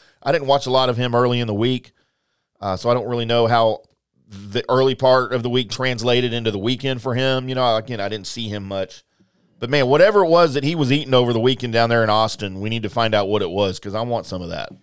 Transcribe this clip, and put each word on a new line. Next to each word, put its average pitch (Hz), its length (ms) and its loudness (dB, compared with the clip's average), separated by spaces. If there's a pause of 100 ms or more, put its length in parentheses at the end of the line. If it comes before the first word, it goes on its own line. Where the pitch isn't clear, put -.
(240)
I 135 80 -2
didn't 147 160 -2
watch 139 180 2
a 127 60 -4
lot 131 180 2
of 120 80 -2
him 123 180 -2
early 123 240 2
in 120 80 -2
the 107 60 -2
week, 120 380 -2 (680)
uh, 98 160 -4
so 117 140 -4
I 120 40 4
don't 117 140 -2
really 120 180 -4
know 117 220 2
how 113 360 2 (440)
the 101 420 -8
early 131 260 2
part 131 380 2
of 123 100 -2
the 123 60 -4
week 123 200 -2
translated 123 640 0
into 113 180 -2
the 101 80 -4
weekend 127 420 -4
for 120 140 -4
him. 131 340 -2
You 131 60 -4
know, 123 220 2
again, 110 220 -6
I 101 100 -4
didn't 101 180 -10
see 113 220 -8
him 101 180 -8
much. 98 360 -8 (560)
But, 120 100 -6
man, 135 180 2
whatever 185 360 6
it 165 60 2
was 170 240 6
that 135 100 -2
he 151 120 0
was 143 160 0
eating 135 220 0
over 123 200 4
the 113 60 0
weekend 123 340 0
down 117 160 4
there 117 140 4
in 107 60 0
Austin, 104 520 0
we 107 80 -4
need 113 140 -6
to 104 60 -4
find 113 240 0
out 104 140 2
what 104 140 0
it 90 80 -4
was 95 300 -2
'cause 101 140 -12
I 110 80 -4
want 117 240 -6
some 90 160 -10
of 87 80 -10
that. 80 220 -10 (120)